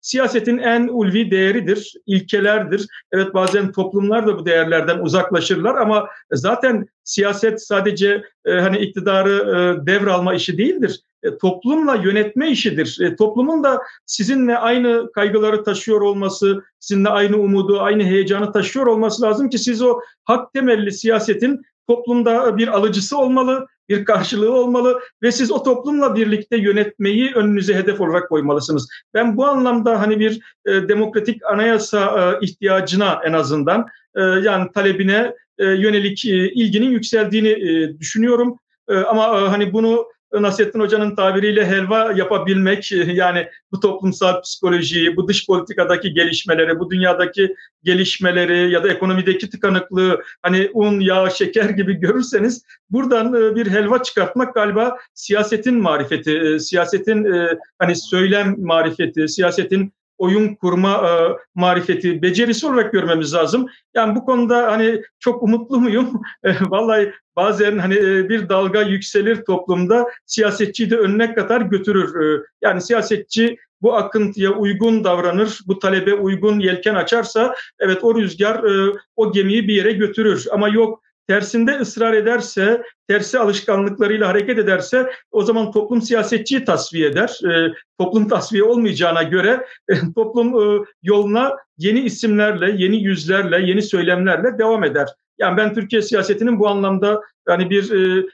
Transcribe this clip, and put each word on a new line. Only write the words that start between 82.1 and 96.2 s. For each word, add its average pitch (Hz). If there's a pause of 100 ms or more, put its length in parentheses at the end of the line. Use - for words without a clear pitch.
ederse, 226 (260)
tersi 202
alışkanlıklarıyla 202
hareket 208
ederse 208 (180)
o 208
zaman 220
toplum 214
siyasetçiyi 226
tasfiye 160
eder. 190
E, 165 (260)
toplum 190
tasfiye 208
olmayacağına 180
göre, 185 (100)
<laughs> -
e, 196 (200)
toplum, 226
e, 208 (180)
yoluna 208 (220)
yeni 214
isimlerle, 208
yeni 196
yüzlerle, 185
yeni 190
söylemlerle 180
devam 220
eder. 143 (300)
Yani 185
ben 208
Türkiye 220
siyasetinin 208